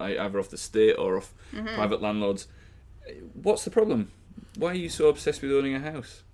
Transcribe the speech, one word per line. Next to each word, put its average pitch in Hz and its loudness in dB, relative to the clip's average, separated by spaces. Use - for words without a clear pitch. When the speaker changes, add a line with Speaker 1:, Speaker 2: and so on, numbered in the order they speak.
Speaker 1:
ei-, 98 -4
either 98 -2
off 95 -4
the 73 -12
state 110 4
or 92 0
off - -10
Speaker 2:
Mm-hmm. 220 -8
Speaker 1:
private 107 0
landlords. 104 -2
What's 214 0
the - -6
problem? 147 2
Why 170 0
are 180 -4
you 175 -4
so 156 2
obsessed 147 2
with 139 -4
owning 135 2
a 135 -4
house? 151 -10